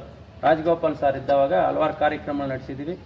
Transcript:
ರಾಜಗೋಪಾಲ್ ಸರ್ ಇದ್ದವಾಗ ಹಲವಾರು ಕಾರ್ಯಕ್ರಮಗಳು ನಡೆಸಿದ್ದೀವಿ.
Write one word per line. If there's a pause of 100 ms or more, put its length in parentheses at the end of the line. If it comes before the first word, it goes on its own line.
(420)
ರಾಜಗೋಪಾಲ್
ಸರ್
ಇದ್ದವಾಗ
ಹಲವಾರು
ಕಾರ್ಯಕ್ರಮಗಳು
ನಡೆಸಿದ್ದೀವಿ.